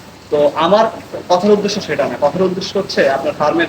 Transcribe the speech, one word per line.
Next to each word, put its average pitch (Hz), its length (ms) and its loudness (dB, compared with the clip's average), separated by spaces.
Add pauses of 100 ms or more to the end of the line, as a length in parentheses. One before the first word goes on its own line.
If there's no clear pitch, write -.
(300)
তো 151 80 0 (280)
আমার 208 180 4 (460)
কথার 196 260 4
উদ্দেশ্য 190 200 -4 (120)
সেটা 143 220 -2
না, 143 40 -6 (100)
কথার 156 240 0
উদ্দেশ্য 185 220 -6 (100)
হচ্ছে 190 200 -2 (160)
আপনার 139 220 -4
ফার্মে 156 300 0